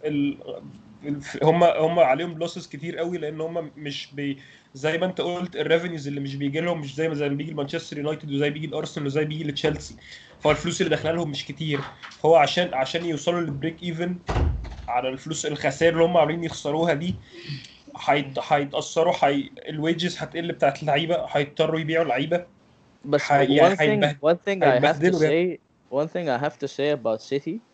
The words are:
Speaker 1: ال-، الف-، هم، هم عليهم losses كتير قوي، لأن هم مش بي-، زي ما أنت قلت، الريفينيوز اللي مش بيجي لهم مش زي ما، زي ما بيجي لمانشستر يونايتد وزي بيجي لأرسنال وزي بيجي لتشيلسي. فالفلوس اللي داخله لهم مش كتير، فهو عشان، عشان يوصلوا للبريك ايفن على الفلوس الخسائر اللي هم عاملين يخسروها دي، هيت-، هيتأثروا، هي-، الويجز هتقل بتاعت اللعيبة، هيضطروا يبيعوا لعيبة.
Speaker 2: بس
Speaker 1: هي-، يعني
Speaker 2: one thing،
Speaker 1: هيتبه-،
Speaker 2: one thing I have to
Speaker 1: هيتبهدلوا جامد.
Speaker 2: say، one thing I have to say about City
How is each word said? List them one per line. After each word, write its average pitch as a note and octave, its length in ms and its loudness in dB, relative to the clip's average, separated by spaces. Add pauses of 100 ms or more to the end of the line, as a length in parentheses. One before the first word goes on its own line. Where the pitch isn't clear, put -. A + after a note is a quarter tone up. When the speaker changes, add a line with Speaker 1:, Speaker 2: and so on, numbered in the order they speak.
Speaker 1:
ال-، C#3+ 340 -2 (640)
الف-، C#3+ 380 -6
هم، E3 200 4
هم E3+ 360 2
عليهم D#3+ 480 2
losses E3+ 220 -12
كتير E3 280 -10
قوي، E3+ 200 -4
لأن D#3 240 -8
هم E3 360 -8
مش C#3+ 380 -10
بي-، C#3 260 -6 (320)
زي D3+ 240 -2
ما E3+ 80 0
أنت F3+ 160 -4
قلت، F3 340 -4
الريفينيوز D#3+ 520 0
اللي C#3+ 140 -6
مش C#3 140 -8
بيجي C#3 260 -2
لهم E3+ 200 -2
مش C#3 140 -12
زي D#3+ 140 -2
ما، D#3 60 -4
زي C#3+ 140 -2
ما C#3 60 -2
بيجي D#3 160 -6
لمانشستر D3+ 480 -6
يونايتد D3+ 320 -6
وزي C#3 180 0
بيجي D#3 180 -8
لأرسنال D3+ 400 -6
وزي D3 180 0
بيجي D#3 180 -6
لتشيلسي. D3 540 -2 (420)
فالفلوس D3+ 420 2
اللي E3 100 2
داخله D#3 220 0
لهم E3 180 -2
مش C3+ 140 -8
كتير، C#3+ 440 -4 (280)
فهو D#3+ 180 8
عشان، D#3+ 400 4
عشان C3+ 300 -2
يوصلوا E3+ 360 0
للبريك D#3 420 -4
ايفن F3 360 -4 (720)
على B2 200 0
الفلوس D3+ 380 -6
الخسائر D3 460 2
اللي E3 120 6
هم F3+ 120 4
عاملين E3 280 4
يخسروها D#3+ 480 0
دي، D#3+ 280 -4 (840)
هيت-، C#3 320 0 (140)
هيتأثروا، D3+ 600 0 (120)
هي-، C#3+ 240 2 (200)
الويجز D#3+ 500 -2
هتقل E3 340 -6
بتاعت C#3 300 2
اللعيبة، D#3 480 0
هيضطروا D#3 500 0
يبيعوا D#3+ 240 0
لعيبة. D#3 420 -2 (560)
Speaker 2:
بس C#3+ 300 2
Speaker 1:
هي-، C#3 160 6
يعني D#3+ 260 8
Speaker 2:
one - 20 -
thing، F#3+ 260 4
Speaker 1:
هيتبه-، D3 180 2
Speaker 2:
one E3 160 4
thing G3 260 -2
I C3 160 6
have D3 240 2
to F3+ 80 6
Speaker 1:
هيتبهدلوا F3+ 80 0
جامد. D#3 180 4 (140)
Speaker 2:
say، D#3 80 -10 (300)
one C#3 180 -2
thing E3+ 220 -4
I B2 80 2
have D3 220 -2
to C#3 80 -6
say C#3 240 -2
about A2+ 300 -2
City D#3+ 420 -6 (100)